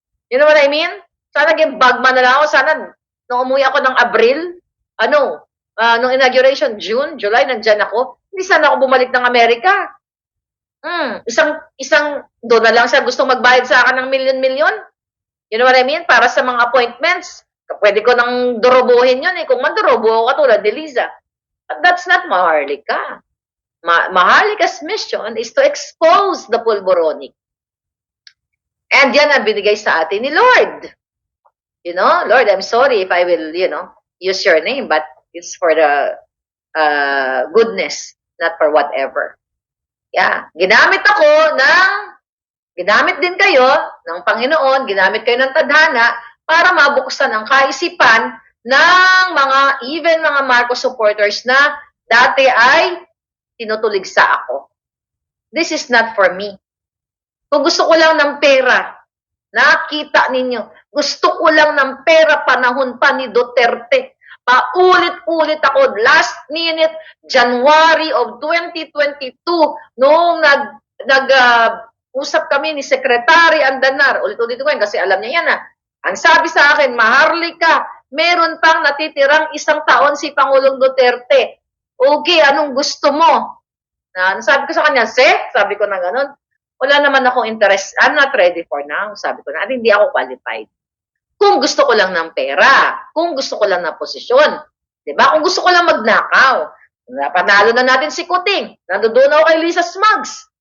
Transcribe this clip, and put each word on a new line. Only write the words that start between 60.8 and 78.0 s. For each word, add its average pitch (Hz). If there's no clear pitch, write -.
gusto -
ko 330
lang 302
ng 269
pera 311
panahon 254
pa 277
ni 262
Duterte. 240
Paulit-ulit 330
ako, 269
last 302
minute, 320
January 294
of 240
twenty 330
twenty-two, 285
noong 330
nag, 285
nag, 262
ah, 240
usap 294
kami 311
ni 269
Secretary 294
Andanar, 262
ulit-ulit 233
ko 277
yan 269
kasi 208
alam 190
niya 262
yan 320
ah. 190
Ang 196
sabi 330
sa 302
akin, 277
Maharlika, 311